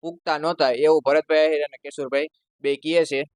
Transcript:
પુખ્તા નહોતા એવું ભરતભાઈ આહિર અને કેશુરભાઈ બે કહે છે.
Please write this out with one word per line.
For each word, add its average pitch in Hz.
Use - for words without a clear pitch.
પુખ્તા 165
નહોતા 156
એવું 147
ભરતભાઈ 156
આહિર 156
અને 147
કેશુરભાઈ 143
બે 139
કહે 160
છે. 139